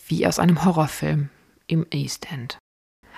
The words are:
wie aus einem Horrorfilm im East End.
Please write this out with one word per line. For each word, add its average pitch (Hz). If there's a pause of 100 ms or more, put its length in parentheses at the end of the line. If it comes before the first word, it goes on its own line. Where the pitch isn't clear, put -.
wie -
aus 175
einem 165
Horrorfilm 156 (360)
im 160
East -
End. 131 (600)